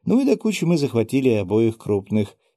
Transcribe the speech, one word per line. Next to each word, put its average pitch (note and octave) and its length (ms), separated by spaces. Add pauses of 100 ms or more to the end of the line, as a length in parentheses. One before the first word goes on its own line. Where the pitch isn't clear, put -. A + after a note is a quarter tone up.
Ну A3+ 140
и C#4 40
до B3+ 120
кучи G#3 280
мы E3+ 120
захватили B2+ 540
обоих A2 480
крупных G2+ 580 (200)